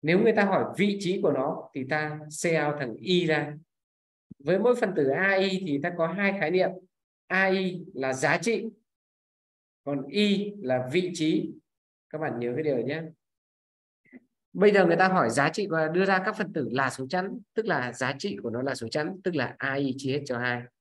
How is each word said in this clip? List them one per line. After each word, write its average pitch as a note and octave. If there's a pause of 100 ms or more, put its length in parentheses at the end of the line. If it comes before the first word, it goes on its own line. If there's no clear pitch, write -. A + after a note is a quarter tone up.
Nếu E3
người A3
ta G#3+
hỏi F3+ (120)
vị G3+
trí F#3
của F#3
nó C#3
thì C3
ta D3+ (100)
xe D#3
out D3
thằng B2
Y F3+
ra. D3 (840)
Với E3
mỗi A#3+
phân A3+
tử D3
A F3
I F#3+
thì C#3+
ta F3
có E3
hai G3
khái D#3
niệm. F#3 (580)
A F#3+
I F#3+
là C3
giá D3
trị, G#3+ (1160)
còn C#3
Y G3+
là B2+
vị F3+
trí. - (580)
Các D3+
bạn C3+
nhớ A#2+
cái D#3
điều D3
nhé. C3+ (1500)
Bây G3+
giờ G3
người E3+
ta F#3
hỏi D#3
giá C#3
trị F#3+
và D#3+
đưa F3+
ra F#3+
các G#3+
phân G3
tử C3
là C3
số C3
chẵn, G3 (140)
tức A3
là B2
giá C3
trị -
của A#2+
nó A#2
là C3
số A#2
chẵn, D#3
tức F3+
là B2+
A C3+
I C#3
chia C3
hết C#3
cho B2+
hai. B2 (200)